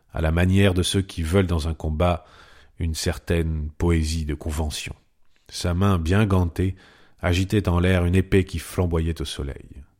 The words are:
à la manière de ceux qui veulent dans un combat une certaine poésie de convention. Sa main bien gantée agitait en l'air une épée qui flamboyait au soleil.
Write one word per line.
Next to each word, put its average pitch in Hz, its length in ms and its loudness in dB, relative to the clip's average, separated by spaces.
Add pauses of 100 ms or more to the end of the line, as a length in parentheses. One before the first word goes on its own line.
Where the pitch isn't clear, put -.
(140)
à - 80 -6
la 80 100 2
manière 92 420 4
de 90 100 0
ceux 98 180 0
qui 85 220 -6
veulent 92 240 2
dans 80 200 -2
un 80 60 -4
combat 80 520 -2 (540)
une 82 160 -2
certaine 80 800 -2
poésie 80 480 0
de 73 80 -4
convention. 76 640 -6 (540)
Sa 90 240 -4
main 95 260 2
bien 98 260 2
gantée 92 500 0 (460)
agitait 92 480 0
en 87 100 2
l'air 90 260 2
une 87 100 2
épée 92 300 4
qui 85 140 -8
flamboyait 82 600 -2
au 71 40 -6
soleil. - 580 -10 (160)